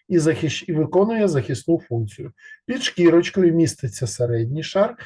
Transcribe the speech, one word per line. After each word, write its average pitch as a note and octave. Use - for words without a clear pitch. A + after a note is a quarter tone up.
і F3
захищ-, D#3
і F3+
виконує G3
захисну D3+
функцію. A#2
Під C4
шкірочкою E3+
міститься C#3+
середній A#2+
шар, G#3